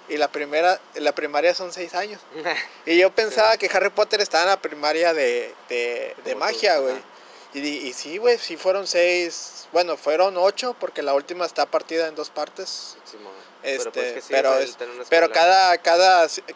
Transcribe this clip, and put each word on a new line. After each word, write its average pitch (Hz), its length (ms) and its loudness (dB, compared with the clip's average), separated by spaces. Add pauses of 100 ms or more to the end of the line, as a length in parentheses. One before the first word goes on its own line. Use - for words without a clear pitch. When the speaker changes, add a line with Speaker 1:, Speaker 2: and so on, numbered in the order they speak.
Speaker 1:
y 151 80 -6
la 147 100 2
primera, 156 540 0 (140)
la 147 180 -2
primaria 151 420 0
son 180 180 -10
seis 175 220 -12
años". 202 260 -6 (140)
Speaker 2:
<laughs> 156 500 -8
Speaker 1:
Y 165 140 4
yo 185 140 6
pensaba 220 400 2
Speaker 2:
Sí. 220 60 0
Speaker 1:
que 185 180 -2
Harry 190 140 2
Potter 208 300 0
estaba 170 220 0
en 185 80 4
la 190 100 2
primaria 156 540 0
de, 120 400 0 (140)
de, 120 560 -6
de 131 80 -6
Speaker 2:
Como - 0 -
tú, 127 80 -8
Speaker 1:
magia, 208 320 0
Speaker 2:
ajá. 151 80 2
Speaker 1:
güey. 131 160 -2 (580)
Y 143 60 -10
di-, 147 280 -6
y 123 40 -10
sí, 151 260 -12
güey, 233 200 2
sí 175 180 -12
fueron 185 320 -2
seis, 175 840 -2
bueno, 170 260 0
fueron 180 400 0
ocho 202 440 0
porque 160 220 -8
la 143 120 0
última 170 320 -2
está 147 200 -2
partida 160 420 -2
en 156 80 -14
dos 151 140 -10
partes. - 680 -12 (120)
Speaker 2:
Simón. 104 240 -20 (320)
Speaker 1:
Este, 135 140 -4
Speaker 2:
Pero, 117 140 -8
pues, 123 200 -4
que 127 80 -10
sí, - 100 -14
Speaker 1:
pero 135 200 2
Speaker 2:
o 131 60 4
sea, 135 60 2
Speaker 1:
es, 123 140 -8
Speaker 2:
tener 123 180 -12
una 123 140 -14
Speaker 1:
pero 165 180 6
Speaker 2:
escuela. 165 220 4
Speaker 1:
cada, 185 300 6
cada, 175 500 6 (280)